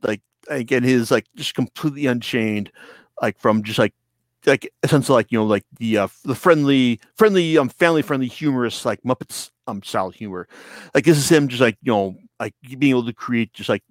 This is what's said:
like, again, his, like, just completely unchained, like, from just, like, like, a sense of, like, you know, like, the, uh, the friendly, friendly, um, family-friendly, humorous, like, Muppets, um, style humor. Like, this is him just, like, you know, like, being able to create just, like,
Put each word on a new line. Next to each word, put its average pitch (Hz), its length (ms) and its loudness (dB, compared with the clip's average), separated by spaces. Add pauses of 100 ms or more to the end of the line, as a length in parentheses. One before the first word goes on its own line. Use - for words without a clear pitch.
like, 107 180 -4 (280)
again, 127 340 -2
his, 123 280 2
like, 117 240 2
just - 200 -10
completely 139 520 -4
unchained, 110 640 -4 (500)
like, 117 180 -4
from 110 240 2
just, 107 160 -6
like, 110 160 0 (500)
like, - 260 0 (120)
a 143 60 -2
sense 139 200 2
of, 135 60 4
like, 113 180 2
you 117 60 0
know, 110 80 0
like, 104 180 0 (140)
the, 110 180 -2
uh, 98 120 0 (160)
the 139 100 -4
friendly, 139 640 2 (160)
friendly, 180 400 2
um, 135 140 2
family-friendly, 147 560 0
humorous, 123 580 -4
like, 110 200 -4
Muppets, - 460 -6 (180)
um, 101 140 -10
style 95 280 -6
humor. 92 380 -14 (460)
Like, 143 100 2
this 160 120 6
is 139 140 -2
him 147 180 4
just, 123 140 -2
like, 113 180 2
you 123 120 -2
know, 98 240 -2 (220)
like, 113 160 -10 (240)
being 139 120 2
able 123 160 0
to 117 60 -6
create 117 420 -4
just, - 140 -10
like, 104 220 -2